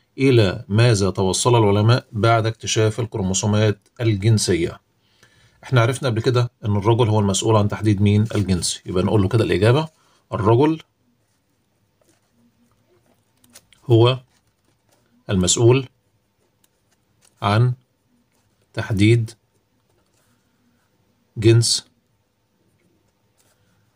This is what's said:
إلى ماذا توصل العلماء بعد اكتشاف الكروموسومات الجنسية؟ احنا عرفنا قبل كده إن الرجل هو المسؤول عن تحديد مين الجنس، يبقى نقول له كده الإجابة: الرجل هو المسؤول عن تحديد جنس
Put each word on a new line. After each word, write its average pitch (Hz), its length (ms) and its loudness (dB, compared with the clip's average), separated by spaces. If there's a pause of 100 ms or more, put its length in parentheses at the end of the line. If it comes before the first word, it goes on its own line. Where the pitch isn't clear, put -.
(180)
إلى 113 500 0
ماذا 101 420 2
توصل 98 460 0
العلماء 110 560 2
بعد 113 340 0
اكتشاف 110 540 -4
الكروموسومات 104 880 -2 (140)
الجنسية؟ 101 800 -2 (840)
احنا 123 180 0
عرفنا 127 280 -2
قبل 110 120 -4
كده 123 300 -2 (140)
إن 101 100 -2
الرجل 110 320 0
هو 107 120 0
المسؤول 101 360 0
عن 104 120 2
تحديد 101 340 -2
مين 104 240 2 (100)
الجنس، 92 500 -4
يبقى 90 180 -4
نقول 104 180 0
له 95 60 0
كده 113 160 0
الإجابة: 113 440 0 (460)
الرجل 123 480 0 (3000)
هو 123 340 2 (1120)
المسؤول 117 580 2 (1500)
عن 117 320 0 (1000)
تحديد 113 580 0 (2000)
جنس 113 500 2 (2000)